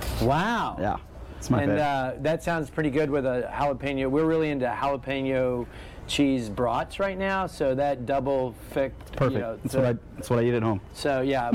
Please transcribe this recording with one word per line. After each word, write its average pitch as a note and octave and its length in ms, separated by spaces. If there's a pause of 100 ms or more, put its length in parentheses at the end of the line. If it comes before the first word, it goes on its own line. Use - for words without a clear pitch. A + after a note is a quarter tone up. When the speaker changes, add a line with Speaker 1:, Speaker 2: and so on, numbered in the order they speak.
(220)
Speaker 1:
Wow. D#3 580
Speaker 2:
Yeah, F#2+ 160 (400)
it's - 140
my B2+ 120
Speaker 1:
And, C#3+ 100
Speaker 2:
fave. D3+ 80
Speaker 1:
uh, C3+ 320 (100)
that D#3+ 200
sounds E3 280
pretty D3+ 200
good D3 200
with C#3 160
a B2 260
jalapeno. C3+ 560
We're D3+ 160
really D#3+ 260
into C3 160
jalapeno C3 1000 (420)
cheese C3+ 400
brats A#2+ 500
right G3 180
now, F#3+ 300
so C3+ 300
that C#3 300
double C3+ 480 (200)
fic-, C#3 120
you - 300
Speaker 2:
Perfect. C3 240
Speaker 1:
know, A2+ 220
Speaker 2:
That's C3+ 100
Speaker 1:
so C3+ 80
Speaker 2:
what B2+ 80
I, A#2+ 100 (180)
that's - 140
what A#2+ 100
I - 20
eat A#2+ 100
at A#2 100
home. G#2+ 180 (120)
Speaker 1:
So, C3+ 280
yeah, C3 340